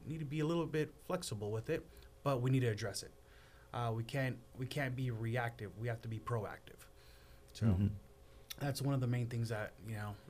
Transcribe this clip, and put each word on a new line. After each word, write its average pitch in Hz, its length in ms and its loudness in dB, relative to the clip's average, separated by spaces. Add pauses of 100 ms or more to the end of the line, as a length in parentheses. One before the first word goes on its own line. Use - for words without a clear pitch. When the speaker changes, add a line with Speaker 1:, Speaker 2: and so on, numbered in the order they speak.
Speaker 1:
need 160 120 -4
to 156 60 -2
be 143 160 -2
a 151 40 4
little 165 200 4
bit 156 260 0 (160)
flexible 110 440 -2
with 110 180 -2
it, 160 160 0 (380)
but 139 180 4
we 131 80 4
need 131 120 6
to 123 80 4
address 104 340 -2
it. - 80 -12 (640)
Uh, 117 200 0
we 113 100 0
can't, 131 340 0 (200)
we 131 80 -2
can't 131 300 -2
be 127 160 0
reactive. 113 680 0
We 117 80 -2
have 113 160 -2
to - 40 -6
be 110 120 -4
proactive. - 640 -4 (720)
So - 140 2
Speaker 2:
Mm-hmm. 101 200 6 (720)
Speaker 1:
that's 139 220 0
one 139 140 4
of 131 60 4
the 127 60 4
main 120 200 2
things 117 220 0
that, 107 240 -2 (140)
you 110 80 -4
know, 104 200 -4 (140)